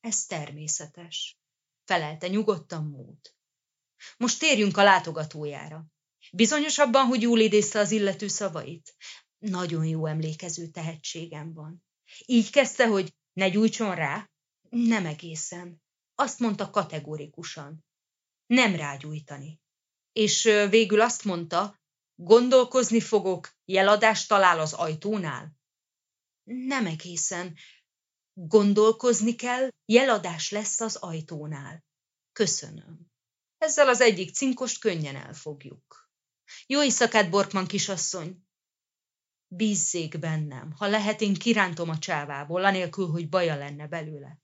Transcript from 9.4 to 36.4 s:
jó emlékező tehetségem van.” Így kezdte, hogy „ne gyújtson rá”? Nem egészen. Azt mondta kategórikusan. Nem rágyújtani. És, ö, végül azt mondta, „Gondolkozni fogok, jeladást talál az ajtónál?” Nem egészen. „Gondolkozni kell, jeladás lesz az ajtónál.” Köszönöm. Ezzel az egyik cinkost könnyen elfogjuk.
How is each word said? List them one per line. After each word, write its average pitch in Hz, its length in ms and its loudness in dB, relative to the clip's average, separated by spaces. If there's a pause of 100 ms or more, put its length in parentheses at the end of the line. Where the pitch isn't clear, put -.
jó 160 220 -2
emlékező 156 600 -8
tehetségem 160 840 -12
van.” 160 320 -18 (400)
Így 233 260 2
kezdte, 262 360 2
hogy 190 280 0 (180)
„ne 190 160 0
gyújtson 214 460 0
rá”? 160 360 -6 (380)
Nem 226 380 0
egészen. 165 760 -12 (320)
Azt - 240 -2
mondta 208 320 -2
kategórikusan. 151 1120 -8 (640)
Nem 233 300 4
rágyújtani. 147 840 -10 (520)
És, 214 320 2
ö, 208 240 6
végül 214 320 6
azt 233 240 2
mondta, 175 560 -2 (340)
„Gondolkozni 247 840 6
fogok, 190 500 -2 (140)
jeladást 208 640 4
talál 185 320 4
az 156 120 -2
ajtónál?” 160 840 -6 (880)
Nem 254 420 -4
egészen. 170 680 -8 (800)
„Gondolkozni 214 1000 4
kell, 247 340 -2 (160)
jeladás 208 680 2
lesz 208 300 -6
az 220 160 -6
ajtónál.” 156 880 -10 (480)
Köszönöm. - 640 -4 (600)
Ezzel 294 300 2
az 247 120 4
egyik 233 340 4
cinkost 254 460 -4
könnyen 156 360 -4
elfogjuk. - 960 -18 (560)